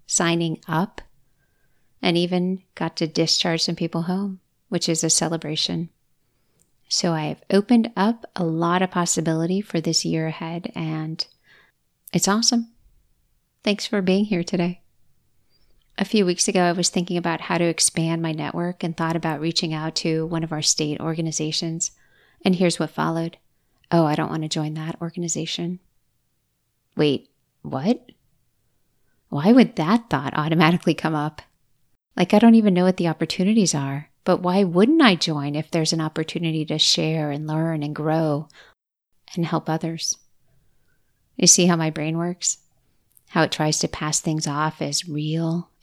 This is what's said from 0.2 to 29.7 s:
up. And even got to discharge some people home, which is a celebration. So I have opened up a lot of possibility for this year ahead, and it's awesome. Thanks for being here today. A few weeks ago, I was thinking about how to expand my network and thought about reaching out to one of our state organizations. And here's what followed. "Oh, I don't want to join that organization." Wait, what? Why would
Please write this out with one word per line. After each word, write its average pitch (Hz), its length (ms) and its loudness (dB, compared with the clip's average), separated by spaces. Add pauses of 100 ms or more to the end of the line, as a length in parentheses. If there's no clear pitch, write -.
up. 165 360 -2 (1000)
And 175 160 2
even 180 460 -2 (140)
got 165 200 -6
to 165 100 -2
discharge 165 540 0
some 170 160 -2
people 165 280 -4
home, 190 360 -4 (300)
which 175 180 -2
is 165 160 0
a 160 60 2
celebration. 165 800 -2 (960)
So - 240 0
I 156 140 -2
have - 240 -8
opened 220 440 4
up 214 300 0 (100)
a 180 80 -4
lot 170 380 0
of 185 100 0
possibility 170 680 0
for 170 220 -4
this 165 240 -2
year 160 220 -2
ahead, 170 460 -8
and 160 520 -6 (840)
it's - 160 2
awesome. 226 460 0 (920)
Thanks 208 220 -2
for 208 140 -2
being 190 240 2
here 185 200 -2
today. 175 380 -2 (1160)
A 196 60 0
few 208 200 2
weeks 175 220 0
ago, 190 160 2
I 175 100 2
was 175 160 0
thinking 175 280 -2
about 165 260 -4
how 170 160 -2
to 175 60 2
expand 165 580 0
my 160 80 -4
network 170 540 -6
and 170 120 -4
thought 165 200 -2
about 160 240 -4
reaching 160 340 -2
out 156 220 -6
to 160 300 -2
one 165 180 -4
of 160 80 -6
our 156 100 -6
state 151 380 -2
organizations. 160 920 -4 (540)
And 190 100 4
here's 175 240 2
what 156 120 -2
followed. 165 460 -4 (540)
"Oh, 165 160 4
I 147 80 2
don't 156 160 -2
want 156 140 -4
to 156 40 -4
join 156 260 -4
that 160 280 -8
organization." 170 800 -6 (1160)
Wait, 147 340 0 (320)
what? 147 500 -2 (1160)
Why 147 240 2
would 247 220 6